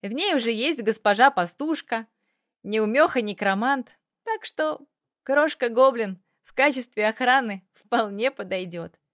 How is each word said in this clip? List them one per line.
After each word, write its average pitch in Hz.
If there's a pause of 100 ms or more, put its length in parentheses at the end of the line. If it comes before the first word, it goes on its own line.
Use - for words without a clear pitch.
В 202
ней 349
уже 233
есть 247
госпожа 220
пастушка, 226 (580)
неумеха-некромант, 220 (300)
так 440
что 311 (380)
крошка-гоблин 247 (220)
в -
качестве 254
охраны 247
вполне 220
подойдёт. 180 (140)